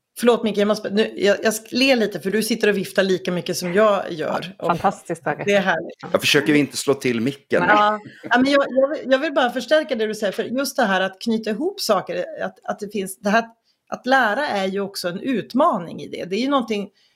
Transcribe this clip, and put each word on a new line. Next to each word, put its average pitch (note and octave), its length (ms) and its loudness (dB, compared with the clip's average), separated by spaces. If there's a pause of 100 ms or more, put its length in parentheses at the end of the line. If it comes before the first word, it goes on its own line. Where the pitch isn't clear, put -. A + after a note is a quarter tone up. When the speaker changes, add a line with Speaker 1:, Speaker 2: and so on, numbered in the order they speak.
(180)
Speaker 1:
förlåt A3+ 260 2
Micke, G3+ 120 -2
jag G3+ 120 4
måste... G#3 220 -2
nu, G#3 260 0
jag, G3 280 2
jag A3 100 2 (160)
ler C4 260 4
lite G#3 240 -2
för F#3+ 100 -4
du G#3+ 120 0
sitter A3 260 0
och G3+ 80 2
viftar F#3+ 260 0
lika F#3 300 0
mycket F3 240 -4
som F3 180 -4
jag G3+ 380 2
gör. E3 460 -6
Speaker 2:
Ja, - 80 -6
fantastiskt, E3+ 560 -2
Speaker 1:
Och - 100 -20
Speaker 2:
Agnes. D3+ 140 -8
Speaker 1:
det G3+ 80 2
är G3+ 60 4
härligt. F3+ 340 -2 (180)
Speaker 3:
Jag - 80 2
försöker D3 320 2
ju D3 60 6
inte C#3 180 0
slå - 180 0
till B2 260 -2
micken. C3 420 -2
Speaker 2:
Nej. F3+ 80 4
Speaker 1:
Ja, G#3 300 4 (220)
ja, A#3+ 160 2
men C4 140 4
jag, C#4+ 180 4
jag C4 200 2
vill, C4 220 -4
jag C4 60 6
vill D4+ 160 -2
bara B3+ 160 2
förstärka D4+ 440 0
det A3 120 0
du G#3+ 80 -6
säger, G#3 180 -2
för G#3+ 120 -4
just C4 320 -4
det C4 80 2
här F#3+ 160 2
att F#3+ 200 -4
knyta A3 300 -2
ihop D4+ 300 -4
saker, F3+ 440 0 (180)
att, F#3 220 -8
att G3 140 -6
det G3+ 140 -10
finns, F#3+ 260 -6
det G3+ 120 -2
här, A#3 140 2 (440)
att - 180 -10
lära B3+ 420 2
är G3+ 180 -2
ju F#3+ 140 -4
också G3 280 -6
en F#3 120 -6
utmaning A#3+ 800 -2
i - 60 -12
det. - 160 -8
Det F3 120 -6
är A3 40 -2
ju C4 100 -2
någonting A3+ 400 -2 (260)